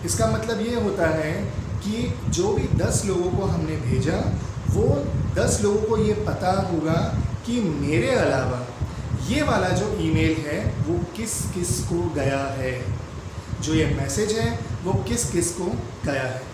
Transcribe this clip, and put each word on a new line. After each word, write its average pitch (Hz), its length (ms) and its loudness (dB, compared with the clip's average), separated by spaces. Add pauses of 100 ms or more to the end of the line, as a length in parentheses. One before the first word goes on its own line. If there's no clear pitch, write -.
इसका 226 200 2
मतलब 214 340 0
ये 233 200 0
होता 180 340 2
है 156 180 0 (520)
कि 208 280 -2 (180)
जो 190 220 2
भी - 160 2 (100)
दस 220 280 2
लोगों 180 320 2
को 190 80 0
हमने 160 360 0
भेजा 151 360 2 (520)
वो 214 160 4 (480)
दस - 280 2
लोगों 208 260 4
को 220 160 2
ये 208 100 4 (140)
पता 185 240 0 (180)
होगा 160 240 2 (520)
कि 240 140 0
मेरे 151 540 2
अलावा 127 520 2 (640)
ये 285 140 2
वाला 214 340 2
जो 208 240 0
ईमेल 160 360 2 (100)
है 151 120 -2 (280)
वो 339 120 0 (180)
किस 226 180 -4 (200)
किस 175 240 -2 (100)
को 175 120 0 (140)
गया 139 260 2 (180)
है, 127 140 -2 (920)
जो 156 120 0
ये 156 200 4
मैसेज 202 440 0
है 226 100 2 (360)
वो 180 80 0 (160)
किस 240 220 0
किस 170 220 0
को - 120 -6 (400)
गया 139 180 0
है 127 200 -4 (120)